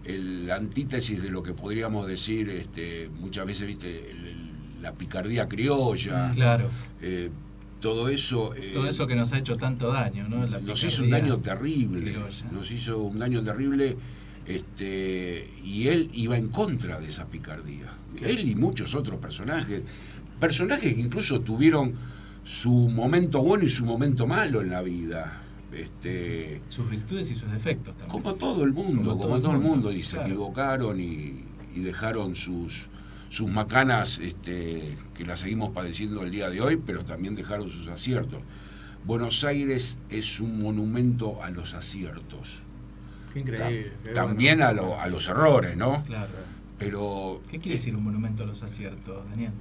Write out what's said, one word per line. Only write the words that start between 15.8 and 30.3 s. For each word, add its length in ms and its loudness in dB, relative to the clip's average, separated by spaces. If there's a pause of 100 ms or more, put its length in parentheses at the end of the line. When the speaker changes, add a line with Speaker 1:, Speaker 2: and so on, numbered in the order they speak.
Speaker 1:
él 240 4
iba 240 2
en 120 2
contra 520 0
de 80 -8
esa 180 -8
picardía. 600 -10 (300)
Speaker 3:
Claro. 180 0
Speaker 1:
Él 140 2
y 60 2
muchos 400 2
otros 240 -2
personajes, 640 -4 (580)
personajes 540 4
que 60 2
incluso 400 2
tuvieron 540 6 (500)
su 260 0
momento 720 6
bueno 220 8
y 40 6
su 160 2
momento 420 4
malo 340 4
en 100 0
la 120 0
vida. 560 -4 (340)
Este, 960 -6
Speaker 2:
Sus 220 -4
virtudes 400 -4
y 40 -2
sus 160 -4
defectos 460 -2
también. 140 -12
Speaker 1:
como 240 -2
todo 300 0
el 100 6
mundo, 420 2
Speaker 2:
Como 60 0
Speaker 1:
como 0 -
Speaker 2:
todo 140 2
el 60 4
Speaker 1:
todo 100 4
el 60 6
Speaker 2:
mundo, 160 6 (140)
Speaker 1:
mundo, 40 0
y 100 -2
se 140 -4
Speaker 2:
claro. 120 -2
Speaker 1:
equivocaron 720 0